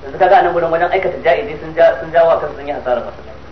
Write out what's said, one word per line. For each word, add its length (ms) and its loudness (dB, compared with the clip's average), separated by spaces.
Yanzu 160 -14
kaga 180 6
a 60 6
nan 100 0
gurin 160 0
wajen 240 0
aikata 300 -2
ja'izi 360 0
sun 140 -12
ja-, 260 4
sun 120 -10
jawo 240 4
a 40 -4
kansu 200 -8
sun 80 -14
yi 80 -6
hasarar 260 -4
masallaci. 380 -16